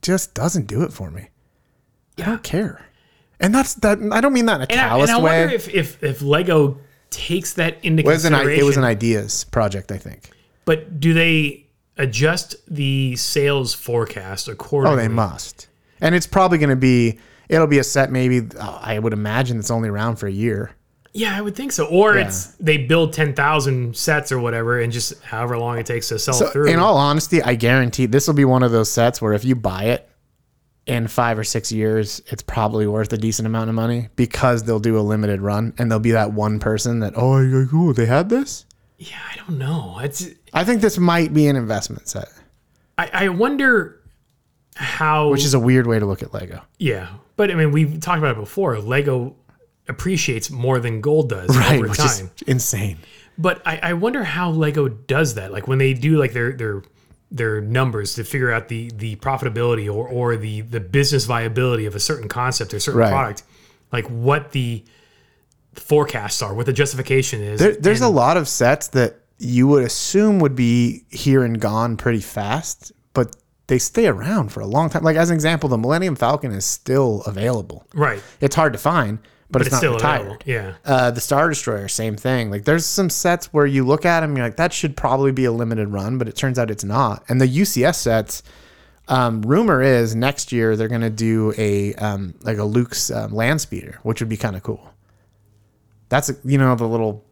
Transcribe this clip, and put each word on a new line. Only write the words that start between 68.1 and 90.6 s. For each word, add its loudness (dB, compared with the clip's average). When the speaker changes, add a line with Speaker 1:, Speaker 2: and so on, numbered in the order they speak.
Speaker 1:
a 4
lot 6
of 0
sets 2
that 0
you 2
would 6
assume 2
would 2
be 2
here 4
and -2
gone -2
pretty 0
fast, -8
but 0
they 2
stay 0
around -2
for -10
a -8
long 0
time. -4
Like, 4
as 2
an 2
example, 0
the 2
Millennium 0
Falcon -2
is -6
still 0
available. -6
Speaker 2:
Right. 0
Speaker 1:
It's 0
hard 2
to -8
find, 0
but -18
Speaker 2:
But 2
Speaker 1:
it's 0
Speaker 2:
it's 0
Speaker 1:
not 2
Speaker 2:
still 2
Speaker 1:
retired. 0
Speaker 2:
available, -12
yeah. -6
Speaker 1:
Uh, 2
the -4
Star 2
Destroyer, -4
same -4
thing. -2
Like, -6
there's 2
some 0
sets -2
where 2
you 2
look 2
at 2
'em, -2
you're -2
like, -6
"That 0
should -4
probably 2
be 0
a 2
limited -2
run," -4
but -2
it -12
turns -2
out 0
it's -8
not. -2
And 2
the 6
U 2
C 0
S 2
sets, -2
um, 0
rumor 2
is 2
next -2
year 2